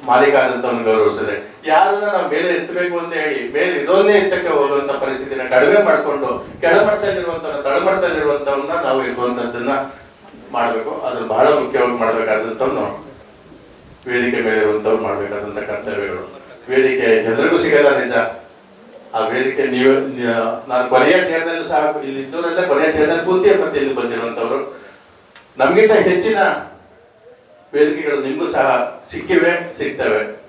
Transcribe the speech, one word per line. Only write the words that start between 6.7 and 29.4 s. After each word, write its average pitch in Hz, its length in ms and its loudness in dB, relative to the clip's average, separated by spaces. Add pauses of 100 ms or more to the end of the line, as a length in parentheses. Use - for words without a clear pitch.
ತಳಮಟ್ಟದಲ್ಲಿರುವಂತವನ್ನ 143 1300 -2
ನಾವು 135 340 -2
ಇರುವಂತದ್ದನ್ನ 120 640 -4 (800)
ಮಾಡ್ಬೇಕು. 117 500 -4
ಅದು 113 260 -6
ಬಹಳ 127 200 2
ಮುಖ್ಯವಾಗಿ 123 440 2
ಮಾಡ್ಬೇಕಾದಂತವ್ನು 110 1120 -2 (1000)
ವೇದಿಕೆ 123 340 -2
ಮೇಲೆ 110 160 0
ಇರುವಂತವ್ರು 107 460 0
ಮಾಡ್ಬೇಕಾದಂತ 104 540 -6
ಕರ್ತವ್ಯಗಳು. 104 760 -8 (380)
ವೇದಿಕೆ 127 540 2
ಎಲ್ರಿಗೂ - 340 2
ಸಿಗಲ್ಲ 143 460 4
ನಿಜ. 120 100 -4 (1000)
ಆ 113 120 0
ವೇದಿಕೆ 131 360 -2
ನೀವು, 127 300 4
ನ-, 117 760 -2
ನಾನು 127 200 0
ಕೊನೆಯ 156 240 4
ಚೇರ್ನಲ್ಲೂ 165 540 -2
ಸಹ 151 360 0
ಇಲ್ಲಿ 135 180 -6
ಇದ್ದವರೆಲ್ಲ 170 460 -4
ಕೊನೆಯ 147 240 2
ಚೇರ್ನಲ್ಲಿ 165 340 0
ಕೂತಿ 185 300 4
ಮತ್ತೆ 143 240 -2
ಇಲ್ಲಿ 135 160 -2
ಬಂದಿರುವಂತವ್ರು. - 840 -6 (800)
ನಮ್ಗಿಂತ 190 340 4
ಹೆಚ್ಚಿನ 196 480 2 (1300)
ವೇದಿಕೆಗಳು 147 480 2
ನಿಮ್ಗೂ 135 260 -4
ಸಹ 131 520 0 (120)
ಸಿಕ್ಕಿವೆ, 170 680 0